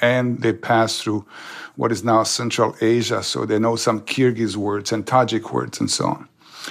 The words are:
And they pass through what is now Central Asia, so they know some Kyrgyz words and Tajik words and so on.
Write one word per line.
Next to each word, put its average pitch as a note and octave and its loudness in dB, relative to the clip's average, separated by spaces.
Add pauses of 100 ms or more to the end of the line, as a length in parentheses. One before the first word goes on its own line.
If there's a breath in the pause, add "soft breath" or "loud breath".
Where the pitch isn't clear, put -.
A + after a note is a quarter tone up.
And B2 2
they A#2 2
pass A2+ 2
through G#2+ -4 (520 loud breath)
what A#2 0
is G2 -6
now A2+ 4
Central A#2 0
Asia, A2+ 2
so - -4
they G#2+ 0
know A2+ 2
some A2+ 0
Kyrgyz A2+ 0
words G2+ -2
and G#2+ -2
Tajik A#2 2
words A#1+ -4
and - 0
so - -2
on. - -4 (440 loud breath)